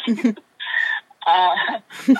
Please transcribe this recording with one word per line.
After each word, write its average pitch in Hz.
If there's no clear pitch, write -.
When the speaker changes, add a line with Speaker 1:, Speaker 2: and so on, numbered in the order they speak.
Speaker 1:
<laughs> 220
Speaker 2:
Uh, 180